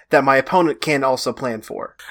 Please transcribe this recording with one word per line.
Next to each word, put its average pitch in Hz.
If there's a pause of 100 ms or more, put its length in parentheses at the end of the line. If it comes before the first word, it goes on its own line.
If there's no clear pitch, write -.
that 143
my 135
opponent 160
can 143
also 131
plan 117
for. - (160)